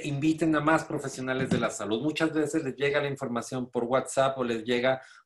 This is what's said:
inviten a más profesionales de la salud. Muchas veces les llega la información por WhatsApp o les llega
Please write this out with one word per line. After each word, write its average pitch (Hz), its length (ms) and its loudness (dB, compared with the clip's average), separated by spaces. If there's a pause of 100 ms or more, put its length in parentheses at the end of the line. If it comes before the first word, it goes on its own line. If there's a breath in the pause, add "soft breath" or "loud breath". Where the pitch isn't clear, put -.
inviten 156 500 2
a 147 60 2
más 156 240 4
profesionales 131 640 -4
de 120 100 2
la 113 100 2
salud. 107 320 -2
Muchas 151 300 0
veces 156 320 0
les 127 140 -6
llega 143 240 2
la 143 80 -2
información 127 600 -4
por 120 140 -2
WhatsApp 131 540 0
o 127 80 0
les 113 180 -2
llega 123 380 2 (240 loud breath)